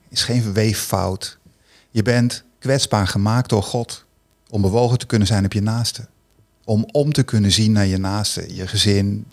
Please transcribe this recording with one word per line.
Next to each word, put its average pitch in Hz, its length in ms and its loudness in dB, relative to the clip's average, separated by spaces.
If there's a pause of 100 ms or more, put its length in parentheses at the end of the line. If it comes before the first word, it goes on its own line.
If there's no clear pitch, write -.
is - 160 -4
geen 117 280 0
weeffout. 98 840 -2 (520)
Je 110 120 0
bent 120 420 0 (140)
kwetsbaar 123 480 0
gemaakt 107 420 0
door 104 140 2
God - 420 -8 (460)
om 107 120 -2
bewogen 117 360 2
te - 80 -14
kunnen 107 220 2
zijn 101 160 2
op 98 80 -2
je 104 100 0
naaste. 113 440 -4 (580)
Om 110 280 0
om 147 200 2
te 139 100 4
kunnen 101 300 2
zien 107 200 2
naar 104 140 4
je 95 120 0
naaste, 95 560 -4
je 92 120 -10
gezin, 101 680 0